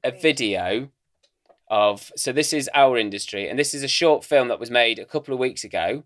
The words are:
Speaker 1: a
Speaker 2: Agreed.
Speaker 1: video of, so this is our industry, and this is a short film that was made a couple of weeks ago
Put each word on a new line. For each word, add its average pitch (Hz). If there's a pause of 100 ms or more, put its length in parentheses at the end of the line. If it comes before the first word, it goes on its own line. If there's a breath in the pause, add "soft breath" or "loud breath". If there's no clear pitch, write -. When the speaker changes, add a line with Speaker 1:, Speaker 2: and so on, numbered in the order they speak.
Speaker 1:
a 131
Speaker 2:
Agreed. 131
Speaker 1:
video 113 (800)
of, 104
so 131
this 147
is 147
our 135
industry, 101
and 110
this 143
is 143
a 139
short 156
film 131
that 117
was 117
made 117
a 101
couple 151
of 127
weeks 127
ago 98